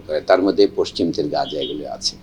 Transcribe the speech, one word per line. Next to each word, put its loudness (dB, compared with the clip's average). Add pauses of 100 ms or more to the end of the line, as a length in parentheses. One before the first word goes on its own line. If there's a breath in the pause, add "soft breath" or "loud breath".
করে, -2
তার 4
মধ্যে 4
পশ্চিম 0
তীর -2
গাজা -4
এগুলো -6
আছে। -6